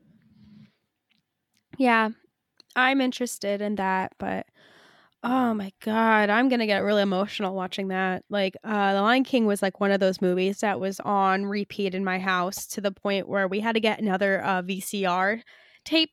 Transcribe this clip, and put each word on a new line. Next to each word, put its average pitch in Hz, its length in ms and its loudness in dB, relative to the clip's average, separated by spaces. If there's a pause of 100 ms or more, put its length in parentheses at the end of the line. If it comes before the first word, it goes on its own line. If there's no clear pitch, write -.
(1800)
Yeah, 226 320 2 (640)
I'm 262 240 4
interested 233 600 -2
in 208 160 -2
that, 190 420 -2
but 190 280 -6 (760)
oh 247 300 0
my 196 180 -6 (100)
God, 220 480 4
I'm 240 180 4
gonna 240 180 2
get 196 180 0
really 208 180 2
emotional 196 540 -2
watching 190 320 -6
that. 185 400 -2
Like, 196 340 -2
uh, 202 300 0
The 196 100 2
Lion 247 220 4
King 233 220 2
was, 202 160 0
like, 190 180 -2
one 196 100 2
of 196 80 2
those 190 220 2
movies 185 400 0
that 208 180 0
was 190 220 -6
on 196 460 0
repeat 196 480 -4
in 190 100 -2
my 185 160 -2
house 185 480 -2
to - 120 -8
the 196 120 -2
point 196 340 -4
where 196 220 0
we 196 100 -2
had 226 140 -2
to 220 80 2
get 214 200 0
another, 196 440 2
uh, 185 180 0
V 185 180 -6
C 196 260 -4
R 190 340 0 (440)
tape 320 280 0